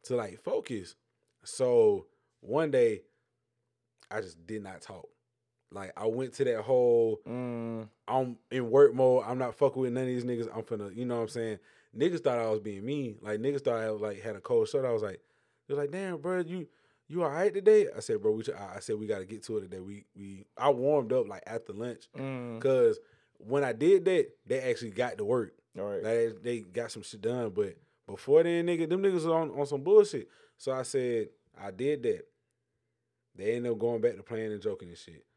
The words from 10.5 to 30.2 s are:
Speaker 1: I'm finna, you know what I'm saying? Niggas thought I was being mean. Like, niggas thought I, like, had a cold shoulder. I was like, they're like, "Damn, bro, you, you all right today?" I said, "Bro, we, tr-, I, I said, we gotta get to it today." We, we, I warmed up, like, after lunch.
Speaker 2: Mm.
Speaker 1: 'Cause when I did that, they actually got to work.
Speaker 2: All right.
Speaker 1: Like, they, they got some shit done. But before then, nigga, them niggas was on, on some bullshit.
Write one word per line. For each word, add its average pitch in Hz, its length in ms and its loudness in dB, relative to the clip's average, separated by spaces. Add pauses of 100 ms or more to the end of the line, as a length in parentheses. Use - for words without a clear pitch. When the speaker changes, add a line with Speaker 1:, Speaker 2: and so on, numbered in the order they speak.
Speaker 1:
I'm 113 80 -6
finna, 101 320 -8
you 123 100 -6
know 123 120 -2
what 117 60 -2
I'm 110 40 -4
saying? 113 320 -6 (360)
Niggas 160 280 0
thought 123 160 2
I 113 100 -2
was 107 120 0
being 101 240 -8
mean. 131 360 -6
Like, 107 200 -4
niggas 139 240 -2
thought 120 160 0
I, 110 80 -2
like, 104 320 -6
had 104 160 -8
a 92 40 -16
cold 117 280 2
shoulder. 135 180 0
I 123 60 0
was 107 100 -2
like, 95 160 -6 (480)
they're 143 80 -4
like, 143 160 -2
"Damn, 185 280 -6
bro, 180 200 -4
you, 170 280 -6 (420)
you 170 140 -2
all 156 60 0
right 180 240 0
today?" 202 420 6
I - 40 -10
said, 107 220 -2
"Bro, 107 120 4
we, 110 100 -4
tr-, - 120 -6
I, 98 220 -12
I - 20 -10
said, 107 180 -4
we 107 100 -8
gotta 101 180 -4
get 104 180 -14
to 110 140 -6
it 101 40 -4
today." 92 200 -12
We, 101 240 -14 (100)
we, 98 300 -16 (120)
I 131 120 2
warmed 131 420 2
up, 127 160 2
like, 98 180 -14
after 113 280 -10
lunch. 113 340 -10 (100)
Speaker 2:
Mm. 123 440 -10
Speaker 1:
'Cause 123 380 4 (400)
when 139 260 -2
I 123 80 -2
did 170 320 4
that, 190 240 2 (160)
they 131 160 0
actually 120 300 -4
got 113 260 -4
to 104 80 -4
work. 113 280 0 (240)
Speaker 2:
All 95 80 -6
right. 101 180 -6
Speaker 1:
Like, - 0 -
they, 117 240 2 (160)
they 120 180 -4
got 107 300 -8
some 110 120 -12
shit - 180 -16
done. 117 280 -2
But 95 260 -2 (300)
before 139 380 2
then, 170 240 0
nigga, 165 200 -2
them 180 140 0
niggas 196 140 2
was 160 120 -2
on, 160 240 0
on 143 140 -4
some 135 180 -6
bullshit. 196 460 6 (280)